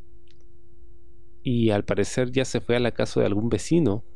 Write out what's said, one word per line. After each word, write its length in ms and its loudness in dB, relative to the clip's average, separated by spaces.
Y 280 4
al 140 2
parecer 460 0
ya 140 2
se 160 -2
fue 160 2
a 40 2
la 120 2
casa 280 0
de 60 4
algún 220 2
vecino. 560 2